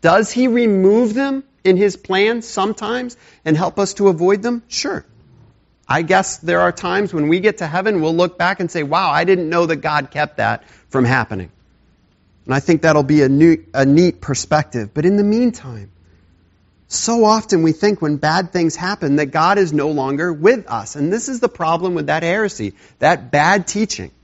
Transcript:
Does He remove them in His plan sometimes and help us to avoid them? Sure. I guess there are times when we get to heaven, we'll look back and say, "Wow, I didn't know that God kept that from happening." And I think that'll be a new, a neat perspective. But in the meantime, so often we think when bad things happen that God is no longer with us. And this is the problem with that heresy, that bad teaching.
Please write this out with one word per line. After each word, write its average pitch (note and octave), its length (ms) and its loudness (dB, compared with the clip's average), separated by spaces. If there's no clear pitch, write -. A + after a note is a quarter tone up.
Does F#3+ 300 2
He B3+ 180 0
remove A3 640 2
them C4+ 320 -4
in F#3 140 4
His G3 200 0
plan G#3 440 -2
sometimes A3+ 720 -6
and D#3+ 100 2
help E3 240 -2
us G3 160 -2
to G3+ 140 2
avoid F#3 340 2
them? A#3+ 260 -4
Sure. - 360 -8
I C#3+ 140 0
guess F#3 380 0
there E3+ 220 0
are F3 120 2
times F#3 400 -4
when D3+ 160 -2
we F3 120 2
get G3+ 180 0
to F3 80 -6
heaven, F#3 340 -2
we'll D#3+ 160 -2
look F3 220 0
back F#3 220 -2
and F3 100 -4
say, E3 140 -4
"Wow, E3 260 0
I D#3 140 0
didn't F3+ 260 2
know E3+ 160 2
that D#3+ 100 0
God D3 340 -4
kept D3 280 -4
that A2 260 -2
from C3 160 2
happening." A2 460 -2
And C3 80 -2
I C#3 60 0
think E3 220 2
that'll D3+ 200 4
be D3 200 4
a C3+ 60 4
new, D#3 340 4
a C3+ 100 2
neat D#3+ 380 4
perspective. C3 720 -4
But D3+ 100 -4
in F#3+ 120 2
the G3+ 60 2
meantime, G3+ 680 -2
so A#3 360 0
often G#3+ 380 2
we D#3+ 100 2
think G3+ 300 0
when D3+ 140 -2
bad E3 360 -2
things E3 240 -2
happen F3 400 -4
that D3+ 100 0
God D#3+ 300 2
is F#3 160 0
no D3 160 0
longer D3 440 -4
with F#3+ 340 2
us. A2+ 280 -10
And D3 180 -2
this A#3 160 -6
is B3+ 120 -6
the A#3+ 80 0
problem E3+ 460 -2
with D#3 120 -4
that D#3 160 -2
heresy, E3+ 520 -4
that C#3 320 0
bad E3+ 360 2
teaching. G3+ 440 -4